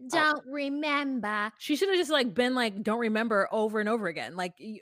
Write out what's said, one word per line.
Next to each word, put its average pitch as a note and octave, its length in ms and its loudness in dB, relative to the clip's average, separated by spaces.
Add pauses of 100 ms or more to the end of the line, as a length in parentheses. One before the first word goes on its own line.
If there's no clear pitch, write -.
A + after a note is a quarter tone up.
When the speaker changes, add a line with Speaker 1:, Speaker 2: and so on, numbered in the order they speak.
Speaker 1:
Oh. B3+ 80 -14
Speaker 2:
Don't D4+ 380 2
remember." C#4 1120 -2
She - 160 0
should G4 140 0
have F#4+ 80 4
just, E4 140 0
like, C4 220 2
been B3 220 2
like, A3+ 280 0
"Don't G#3+ 160 0
remember," A3 520 2
over G#3+ 280 0
and G#3+ 80 0
over A3 200 0
again. D3 280 -6
Like, F#3 240 -4
y-, G#3+ 220 -12